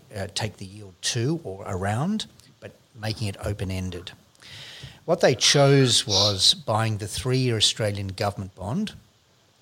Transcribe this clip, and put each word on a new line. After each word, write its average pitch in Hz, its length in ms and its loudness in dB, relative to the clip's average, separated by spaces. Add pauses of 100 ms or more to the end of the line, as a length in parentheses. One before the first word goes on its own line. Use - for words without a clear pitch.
(160)
uh, 95 200 -6
take 110 220 -6
the 101 80 -14
yield 98 360 -18
to 135 420 -2
or 98 220 -12
around, 107 640 -2 (320)
but 104 120 -16 (300)
making 107 260 -4
it 98 160 -6
open-ended. 92 680 -6 (960)
What 175 160 0
they 160 120 6
chose 139 720 6
was 101 480 2
buying 110 460 0
the 104 80 -8
three-year 127 500 0
Australian 101 520 0
government 98 440 -4
bond. 123 400 -4 (680)